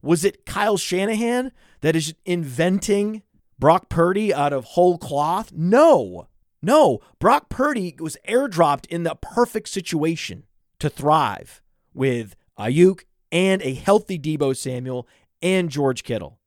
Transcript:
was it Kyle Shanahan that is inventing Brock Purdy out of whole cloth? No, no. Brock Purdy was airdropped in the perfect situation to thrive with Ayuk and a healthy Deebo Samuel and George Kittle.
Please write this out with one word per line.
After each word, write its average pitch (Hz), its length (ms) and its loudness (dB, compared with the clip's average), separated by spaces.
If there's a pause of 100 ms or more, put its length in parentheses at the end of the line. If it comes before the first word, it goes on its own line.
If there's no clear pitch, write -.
was 160 240 0
it - 200 -2
Kyle 208 320 0
Shanahan 226 720 -2 (300)
that 156 140 0
is 160 200 -4 (100)
inventing 185 960 -2 (380)
Brock 151 300 4
Purdy 185 440 0
out 143 200 0
of 127 120 -4
whole 175 320 2
cloth? 165 560 -4
No, 170 760 4 (340)
no. 208 380 4 (200)
Brock 262 300 2
Purdy 240 500 -4
was 160 180 -8 (100)
airdropped 175 600 0
in 170 160 -6
the 165 120 -4
perfect - 540 -4
situation 165 760 -4 (360)
to 151 100 0
thrive 139 720 -2 (320)
with 120 420 -2 (240)
Ayuk 165 420 4 (300)
and 190 320 0
a 131 100 -4
healthy 196 460 -2
Deebo 143 360 -2
Samuel 127 520 -10 (340)
and 180 280 0
George 135 340 -2
Kittle. 98 440 -8